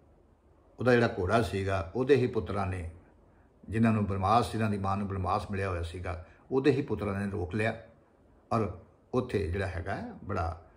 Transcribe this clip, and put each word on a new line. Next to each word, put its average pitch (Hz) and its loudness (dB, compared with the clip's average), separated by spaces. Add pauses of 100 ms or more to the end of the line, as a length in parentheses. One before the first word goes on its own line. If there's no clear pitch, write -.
(800)
ਉਹਦਾ 123 6
ਜਿਹੜਾ 117 6
ਘੋੜਾ 101 4
ਸੀਗਾ, 98 -2
ਉਹਦੇ 131 6
ਹੀ 123 2
ਪੁੱਤਰਾਂ 98 -2
ਨੇ, 90 -6 (800)
ਜਿਨ੍ਹਾਂ 113 4
ਨੂੰ 107 2
ਬਨਵਾਸ, 98 2
ਜਿਨ੍ਹਾਂ 110 0
ਦੀ 101 0
ਮਾਂ 98 -2
ਨੂੰ 101 -4
ਬਨਵਾਸ 95 -2
ਮਿਲਿਆ 95 -2
ਹੋਇਆ 85 -4
ਸੀਗਾ, 85 -8 (260)
ਉਹਦੇ 135 4
ਹੀ 131 2
ਪੁੱਤਰਾਂ 104 -4
ਨੇ 101 -4
ਰੋਕ 92 -6
ਲਿਆ 110 -2 (720)
ਔਰ 104 -2 (320)
ਉੱਥੇ 117 0
ਜਿਹੜਾ 92 -2
ਹੈਗਾ 98 -6
ਬੜਾ 85 -6